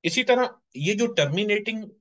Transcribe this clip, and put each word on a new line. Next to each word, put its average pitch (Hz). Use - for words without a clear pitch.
इसी 175
तरह 247
ये 175
जो 233
टर्मिनेटिंग 208